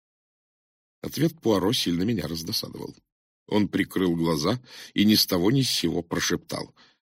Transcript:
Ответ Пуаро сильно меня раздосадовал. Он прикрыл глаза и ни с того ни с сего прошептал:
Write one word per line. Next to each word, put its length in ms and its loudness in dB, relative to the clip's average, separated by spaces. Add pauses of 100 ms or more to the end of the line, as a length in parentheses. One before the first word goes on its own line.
(1040)
Ответ 380 -2
Пуаро 340 2
сильно 300 -2
меня 220 -2
раздосадовал. 720 -8 (500)
Он 220 2
прикрыл 480 0
глаза 440 0 (340)
и 100 4
ни 100 6
с 120 4
того 240 2
ни 100 4
с 100 0
сего 320 -2
прошептал: 720 -4 (400)